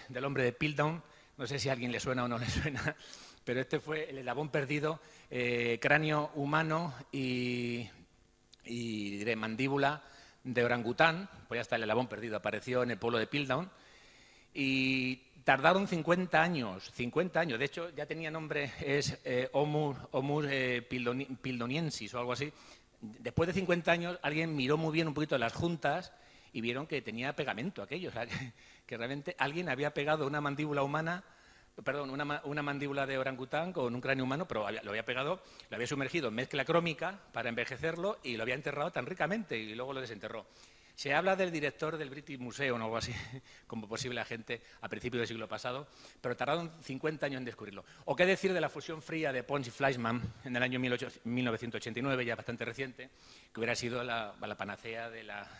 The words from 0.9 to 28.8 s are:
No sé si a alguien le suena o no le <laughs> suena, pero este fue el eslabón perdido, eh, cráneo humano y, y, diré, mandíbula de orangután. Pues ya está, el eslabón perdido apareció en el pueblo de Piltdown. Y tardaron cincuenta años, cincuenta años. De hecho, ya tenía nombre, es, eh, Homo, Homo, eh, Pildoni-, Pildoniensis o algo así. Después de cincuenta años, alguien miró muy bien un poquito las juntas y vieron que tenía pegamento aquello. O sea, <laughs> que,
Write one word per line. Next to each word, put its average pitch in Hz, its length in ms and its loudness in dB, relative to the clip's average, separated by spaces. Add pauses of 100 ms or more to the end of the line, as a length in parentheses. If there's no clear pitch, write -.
No 127 100 -4
sé 139 100 -2
si 139 120 0
a - 20 2
alguien 123 200 0
le 113 80 -2
suena 127 260 0
o - 20 -2
no 120 100 -2
le 117 80 -2
<laughs> - 40 0
suena, 143 460 0 (480)
pero 123 160 0
este 131 200 0
fue 156 300 -6
el 135 100 -10
eslabón 131 300 -2
perdido, 147 500 0 (320)
eh, 120 500 2
cráneo 151 540 4
humano 156 580 2 (180)
y, 123 800 0 (720)
y, 110 540 -4
diré, 110 180 0
mandíbula 135 680 2 (400)
de 123 200 2
orangután. 123 640 4 (180)
Pues 117 100 -2
ya 120 60 0
está, - 140 0
el 113 60 2
eslabón 113 240 4
perdido 107 300 -4
apareció 107 460 2
en 120 80 2
el 104 80 -4
pueblo 117 180 2
de 110 80 4
Piltdown. 143 440 0 (840)
Y 131 600 2 (280)
tardaron 160 440 8
cincuenta 170 560 4
años, 123 500 -2
cincuenta 156 460 0
años. 156 180 2
De 131 80 2
hecho, 170 240 -6
ya 147 160 -8
tenía 160 240 -6
nombre, 147 420 -2 (100)
es, 139 440 2
eh, 127 280 2
Homo, 147 440 2 (140)
Homo, 143 320 2
eh, 127 440 0
Pildoni-, 127 540 -2
Pildoniensis 127 720 -2
o 123 60 -4
algo 123 140 -2
así. 143 200 -4 (480)
Después 117 440 0
de 175 80 -2
cincuenta 175 380 4
años, 170 320 2
alguien 156 320 2
miró 139 220 4
muy 160 140 2
bien 160 160 4
un 147 60 0
poquito 151 240 2
las 117 160 2
juntas 170 580 0 (420)
y 117 80 -4
vieron 123 260 -2
que 143 160 -2
tenía 120 320 -4
pegamento 123 480 -2
aquello. 156 260 -6
O - 20 -6
sea, 117 140 -4
<laughs> - 20 -12
que, 123 260 -6 (340)